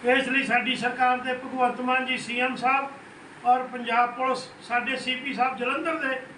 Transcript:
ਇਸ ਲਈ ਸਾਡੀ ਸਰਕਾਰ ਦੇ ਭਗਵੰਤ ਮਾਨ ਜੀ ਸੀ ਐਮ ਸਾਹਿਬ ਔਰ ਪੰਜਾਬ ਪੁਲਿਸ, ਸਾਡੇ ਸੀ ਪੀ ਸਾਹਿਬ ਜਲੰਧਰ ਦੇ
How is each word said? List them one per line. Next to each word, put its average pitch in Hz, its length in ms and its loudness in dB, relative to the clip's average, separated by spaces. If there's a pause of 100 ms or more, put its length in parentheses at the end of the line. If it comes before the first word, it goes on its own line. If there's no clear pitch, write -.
ਇਸ 262 220 4
ਲਈ 262 180 2
ਸਾਡੀ 240 300 2
ਸਰਕਾਰ 247 420 2
ਦੇ 254 160 -4
ਭਗਵੰਤ 254 460 0
ਮਾਨ 254 260 2
ਜੀ 254 120 -2
ਸੀ 240 220 -6
ਐਮ 254 160 0
ਸਾਹਿਬ - 880 -4
ਔਰ 254 160 6
ਪੰਜਾਬ 240 540 0
ਪੁਲਿਸ, 262 220 2 (240)
ਸਾਡੇ 247 340 -2
ਸੀ 254 180 -2
ਪੀ 262 200 -6
ਸਾਹਿਬ 254 220 0
ਜਲੰਧਰ 285 380 -2
ਦੇ 269 200 -2 (240)